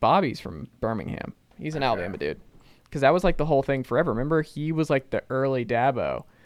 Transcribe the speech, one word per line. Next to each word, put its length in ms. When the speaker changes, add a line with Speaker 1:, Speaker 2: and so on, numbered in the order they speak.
Speaker 1:
Bobby's 400
from 280
Birmingham. 540
He's 160
an 80
Speaker 2:
Okay. 60
Speaker 1:
Alabama 280
dude. 240
'Cause 120
that 100
was, 120
like, 120
the 80
whole 180
thing 220
forever. 260
Remember, 300
he 320
was, 180
like, 200
the 180
early 380
Dabo 580